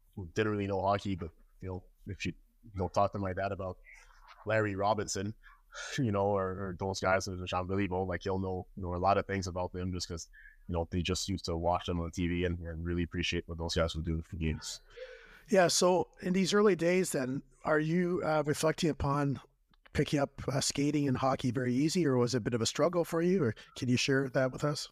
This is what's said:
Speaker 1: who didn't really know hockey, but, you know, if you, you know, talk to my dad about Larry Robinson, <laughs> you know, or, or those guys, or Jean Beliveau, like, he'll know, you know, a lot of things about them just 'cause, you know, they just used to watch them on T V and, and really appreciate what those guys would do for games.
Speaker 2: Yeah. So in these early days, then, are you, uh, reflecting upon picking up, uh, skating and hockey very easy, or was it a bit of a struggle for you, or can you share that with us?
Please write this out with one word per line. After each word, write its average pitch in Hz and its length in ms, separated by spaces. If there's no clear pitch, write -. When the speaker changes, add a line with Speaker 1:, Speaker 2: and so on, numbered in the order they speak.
Speaker 1:
who 92 180
didn't 107 180
really 101 160
know 98 140
hockey, 98 340
but, 85 140
you 95 80
know, 92 140
if 95 180
you, 90 80
you 98 160
know, 87 80
talk 101 260
to 107 60
my 95 120
dad 95 200
about 92 260
Larry 104 300
Robinson, 101 580
<laughs> - 320
you 120 120
know, 101 140
or, 98 200
or 95 340
those 95 200
guys, 95 280
or 92 180
Jean 90 220
Beliveau, 95 400
like, 90 160
he'll 95 160
know, 92 260
you 98 80
know, 90 120
a - 20
lot 95 200
of 95 100
things 98 200
about 90 240
them 90 220
just 87 140
'cause, 85 200
you 87 60
know, 85 160
they 90 140
just 90 260
used 92 160
to 85 100
watch 85 300
them 87 140
on 85 100
T 87 180
V 87 180
and, 85 140
and 82 240
really 87 200
appreciate 85 440
what 82 120
those 82 160
guys 85 200
would 80 100
do 80 220
for 87 100
games. - 440
Speaker 2:
Yeah. 185 180
So 180 400
in 185 120
these 190 220
early 208 200
days, 175 360
then, 135 320
are 156 160
you, 175 460
uh, 156 220
reflecting 156 420
upon 143 500
picking 151 260
up, 135 280
uh, 131 120
skating 143 480
and 127 100
hockey 131 340
very 123 220
easy, 156 320
or 131 120
was 120 160
it 127 60
a - 20
bit 117 140
of 110 60
a 113 40
struggle 165 400
for 165 160
you, 180 220
or 110 120
can 127 120
you 123 80
share 135 320
that 131 220
with - 120
us? 147 280